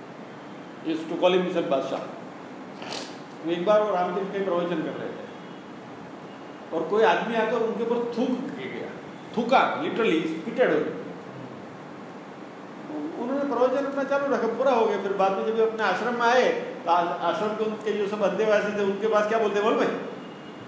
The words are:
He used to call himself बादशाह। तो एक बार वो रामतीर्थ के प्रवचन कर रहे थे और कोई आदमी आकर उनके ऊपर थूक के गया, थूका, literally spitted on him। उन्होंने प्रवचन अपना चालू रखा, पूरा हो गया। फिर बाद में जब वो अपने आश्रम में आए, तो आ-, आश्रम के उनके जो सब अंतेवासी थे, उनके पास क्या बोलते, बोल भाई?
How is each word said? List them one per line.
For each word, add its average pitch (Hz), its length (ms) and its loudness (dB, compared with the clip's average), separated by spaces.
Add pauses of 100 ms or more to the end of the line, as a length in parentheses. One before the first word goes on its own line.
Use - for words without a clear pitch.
(840)
He 160 100 0
used - 200 -4
to 175 100 4
call 185 180 6
himself 170 280 0
बादशाह। 135 300 0 (1400)
तो 165 60 -2
एक 175 160 0
बार 214 160 8
वो 208 120 2
रामतीर्थ 180 380 0
के 196 120 0
प्रवचन 170 240 2
कर 175 60 -2
रहे 131 340 -4
थे - 200 -10 (1400)
और 160 160 -2
कोई 214 140 4
आदमी 214 320 4
आकर 220 180 2
उनके 226 300 0
ऊपर 233 120 0
थूक 240 340 0
के - 400 -4
गया, 101 200 -8 (480)
थूका, 233 460 4
literally 208 240 0
spitted - 540 0
on 220 60 6
him। 156 180 2 (2250)
उन्होंने 269 360 -2
प्रवचन 262 320 4
अपना 269 180 -2
चालू 277 300 2
रखा, 220 120 2
पूरा 262 260 2
हो 220 140 6
गया। 202 160 0
फिर 196 100 0
बाद 190 200 4
में 220 140 0
जब 226 140 2
वो 220 60 6
अपने 220 160 0
आश्रम 208 320 2
में 233 60 -2
आए, 233 320 6
तो - 380 -4
आ-, 175 140 6
आश्रम 175 440 0
के 214 160 -2
उनके 208 340 -2
जो 202 100 0
सब 208 140 -2
अंतेवासी 208 560 4
थे, 202 40 2
उनके 196 260 2
पास 214 200 4
क्या 226 100 4
बोलते, 202 220 2
बोल 226 140 4
भाई? - 120 4 (800)